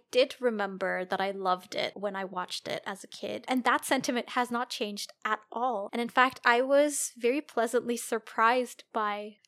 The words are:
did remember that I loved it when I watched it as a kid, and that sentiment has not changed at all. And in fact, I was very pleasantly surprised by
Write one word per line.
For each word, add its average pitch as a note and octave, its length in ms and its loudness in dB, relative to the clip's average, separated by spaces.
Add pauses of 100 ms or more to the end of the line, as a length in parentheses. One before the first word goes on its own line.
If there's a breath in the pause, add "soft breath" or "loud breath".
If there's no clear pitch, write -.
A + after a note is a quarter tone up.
(120)
did B3+ 260 4
remember G3 640 -2
that F#3+ 160 -2
I G3 120 0
loved F#3 420 -2
it - 220 -2
when G3 180 -4
I G3 120 -4
watched F3+ 420 -8
it - 180 -4
as G3 160 -8
a - 60 -18
kid, G#3+ 400 -8
and B3+ 160 0
that B3+ 200 2
sentiment C4 460 -2
has A#3+ 220 -2
not A#3+ 180 -4
changed G#3 420 -8 (120)
at G#3+ 160 -2 (100)
all. A3+ 420 -2
And A#3 80 -2
in A#3+ 100 -2
fact, A#3+ 340 4
I A#3+ 160 6
was C#4 580 4
very B3 220 2
pleasantly A#3+ 560 -2
surprised A#3 960 0
by G#3 560 -4